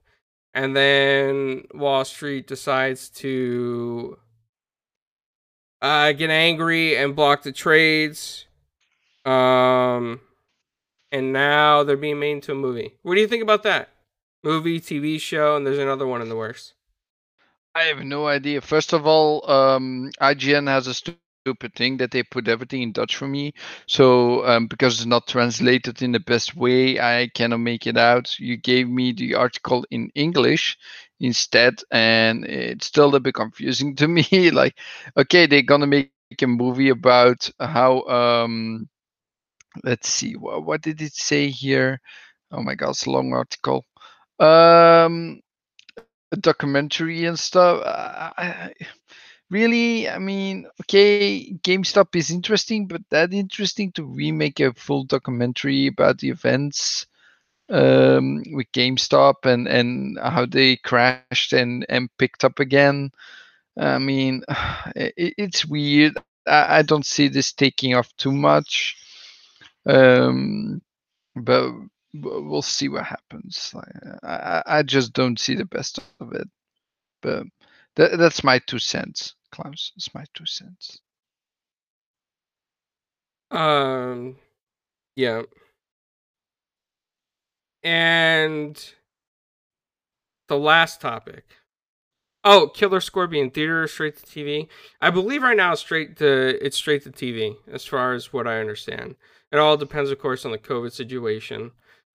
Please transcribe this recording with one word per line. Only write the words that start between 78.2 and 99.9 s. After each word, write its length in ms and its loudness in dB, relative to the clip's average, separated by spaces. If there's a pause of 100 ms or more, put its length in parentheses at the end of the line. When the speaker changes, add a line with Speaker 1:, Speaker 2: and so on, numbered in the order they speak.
Speaker 2:
my 160 4
two 180 -8
cents, 560 -8 (160)
Klaus. 460 -14
It's 180 -14
my 100 -16 (100)
two 120 -18
cents. 540 -16 (2500)
Speaker 1:
Um, 840 -2 (800)
yeah. 260 -2 (2500)
And 1080 0 (1600)
the 100 -2
last 420 2
topic. 440 -12 (1000)
Oh, 260 8
Killer 320 0
Scorpion, 500 -4
theater, 360 -4
straight 300 -8
to 80 -20
T 180 -16
V. 260 -8 (320)
I 100 2
believe 320 -2
right 140 2
now 160 2
it's 100 -6
straight 340 -6
to, 480 2
it's 120 -6
straight 280 -2
to 60 -20
T 220 -10
V, 240 -6 (140)
as 140 -14
far 300 -4
as 180 -12
what 160 -6
I 120 -4
understand. 560 -12 (360)
It 60 0
all 180 4
depends, 340 -6